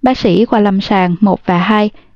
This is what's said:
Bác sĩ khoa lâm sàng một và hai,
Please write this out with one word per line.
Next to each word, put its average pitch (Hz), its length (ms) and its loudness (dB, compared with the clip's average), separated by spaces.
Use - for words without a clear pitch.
Bác 254 160 0
sĩ 202 260 0
khoa 240 160 0
lâm 202 200 0
sàng 185 400 -2
một 190 260 0
và 180 120 0
hai, 208 320 0